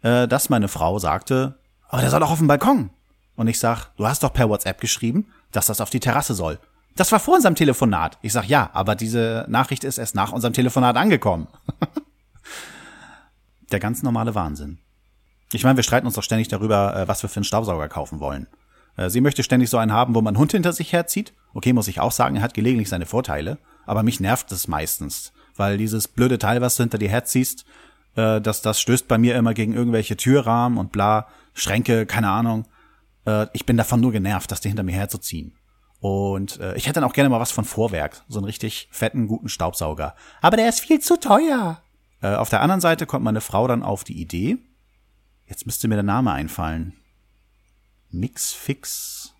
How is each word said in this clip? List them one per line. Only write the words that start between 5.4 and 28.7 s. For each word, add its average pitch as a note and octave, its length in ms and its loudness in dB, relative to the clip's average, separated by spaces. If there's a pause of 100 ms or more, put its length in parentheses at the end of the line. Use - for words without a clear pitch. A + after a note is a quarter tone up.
dass - 140 0
das G#2+ 140 -2
auf G#2+ 100 -4
die B2 100 0
Terrasse B2+ 340 0
soll." E2 240 -4 (380)
"Das F#3 160 2
war A3 80 6
vor E4+ 140 4
unserem A3+ 200 6
Telefonat." A2+ 680 2
Ich A2 100 -6
sag, G#2 160 -2
"Ja, B2 240 4
aber G#2 220 0
diese A2+ 540 -2
Nachricht C3 360 0
ist C#3+ 140 -6
erst - 160 -8
nach F#2+ 180 0
unserem A#2+ 220 -2
Telefonat B2 420 4
angekommen." A2 520 2 (320)
<laughs> - 80 -2 (1800)
Der G2+ 100 0
ganz G#2+ 220 -4
normale A#2 320 0
Wahnsinn. D2+ 440 -6 (760)
Ich A2 120 -4
meine, C3 120 6
wir A#2+ 60 2
streiten B2 240 2
uns A#2+ 100 -4
doch G#2 60 -4
ständig A2 260 0
darüber, G2+ 480 0
äh, F#2+ 120 -4
was G2+ 140 -4
wir A2+ 60 -6
für - 80 -8
einen G2+ 80 -2
Staubsauger F2 440 -2
kaufen D2 320 -10
wollen. C#2 260 -6 (500)
Äh, F#2 140 -2
sie A#2 100 0
möchte C#3 220 2
ständig B2+ 260 2
so B2 100 0
einen A2 140 2
haben, A#2+ 220 2
wo A2+ 60 4
man G#2+ 140 2
einen A2 60 2
Hund D#3 120 4
hinter F3+ 200 2
sich E3+ 200 -6
herzieht. F3 420 -2 (180)
Okay, A#2+ 200 0
muss A#2+ 160 2
ich - 120 -6
auch A2+ 120 0
sagen, B2+ 240 0
er G#2+ 60 0
hat A#2+ 120 -4
gelegentlich A2 340 0
seine F2 180 -4
Vorteile. F2 520 -4 (280)
Aber G#2 160 0
mich A#2 180 0
nervt G#2 320 -2
es - 160 -6
meistens, D2+ 640 -6 (240)
weil G2+ 220 0
dieses G#2+ 300 -2
blöde B2 300 2
Teil, A2+ 220 0
was B2 160 0
du B2 60 2
hinter A2+ 160 0
dir G#2 100 0
herziehst, B2 560 -2 (540)
äh, A2 220 2
das, G#2+ 220 -4
das G#2+ 180 0